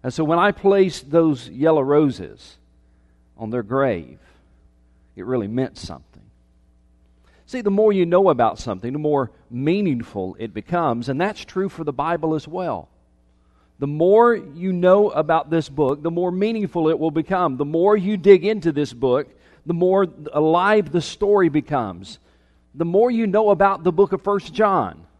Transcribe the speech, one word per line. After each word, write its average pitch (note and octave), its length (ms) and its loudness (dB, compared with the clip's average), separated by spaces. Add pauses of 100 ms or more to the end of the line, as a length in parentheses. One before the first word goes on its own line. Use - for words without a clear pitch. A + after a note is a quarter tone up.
And B2+ 80 -6
so D#3+ 140 -4
when D#3+ 140 0
I G3 120 2
placed G3 600 0
those D3 400 2
yellow D3 320 2
roses C3 720 -2 (800)
on A2 140 -10
their A#2+ 120 -4
grave, G#2 580 -4 (920)
it F#2 120 -12
really A#2+ 220 -4
meant B2 280 -6
something. - 460 -18 (1200)
See, B3+ 160 -8
the G3+ 100 0
more G#3 220 4
you F#3 140 2
know F3 240 4
about A#2+ 280 0
something, A#2 360 -8
the D3 40 -6
more D3 320 -2 (200)
meaningful B2+ 880 -2
it A2 160 -10
becomes, B2+ 560 -4
and C3+ 100 -4
that's G3+ 240 -4
true F#3+ 240 -6
for E3 160 -12
the D3 80 -6
Bible D#3+ 420 -4
as D3+ 140 -8
well. D#3+ 400 -8 (920)
The C#3 60 -2
more F#3+ 480 4
you F3 380 -6
know F#3 380 4
about D#3 400 0
this D#3+ 180 0
book, C#3+ 340 -2
the E3 80 -2
more F3 200 -2
meaningful F#3+ 580 -2
it D#3+ 100 0
will D#3+ 120 -2
become. E3 480 -2
The C#3+ 80 -4
more F3 320 2
you G3+ 180 -2
dig F3+ 300 6
into F#3+ 260 -2
this C#3 220 -4
book, B2+ 340 -2 (380)
the D#3+ 60 -6
more F#3 340 2 (280)
alive E3 580 2
the E3+ 80 0
story G3+ 480 0
becomes. A#2 680 -4 (560)
The D3 100 -6
more G3 260 2
you A3+ 160 -2
know G#3 220 2
about G3 340 2
the F3 100 2
book F#3+ 200 2
of F#3+ 80 -4
First G3+ 320 -4
John C#3+ 540 -2 (140)